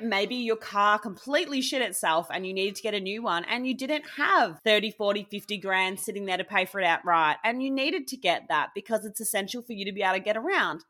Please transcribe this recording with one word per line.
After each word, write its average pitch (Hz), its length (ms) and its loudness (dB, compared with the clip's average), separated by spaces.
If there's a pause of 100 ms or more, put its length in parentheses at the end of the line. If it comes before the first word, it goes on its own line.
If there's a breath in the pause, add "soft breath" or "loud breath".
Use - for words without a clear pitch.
maybe 208 320 0
your 233 220 0
car 208 420 4
completely 277 640 -2
shit 262 200 0
itself 175 480 2
and 180 160 -4
you 190 80 -4
needed 190 220 0
to - 80 -14
get 214 120 -2
a 208 40 0
new 196 240 -6
one, 175 220 -2
and 247 220 -2
you 254 100 0
didn't 294 280 -2 (120)
have 277 480 4
thirty, 214 280 4
forty, 202 360 0
fifty 208 300 -6
grand 190 400 0
sitting 202 280 -6
there 185 100 0
to 185 80 -2
pay 190 200 0
for 196 160 -6
it 185 60 4
outright, 165 560 4
and 240 200 0
you 269 80 -2
needed 269 380 -2
to 262 80 -10
get 170 320 0
that 151 280 0
because 214 280 -2
it's 208 160 -10
essential 208 420 -4
for 240 100 -12
you 196 120 -6
to 196 80 -4
be 196 100 -4
able 185 120 4
to 196 60 0
get 208 160 0
around. 220 540 0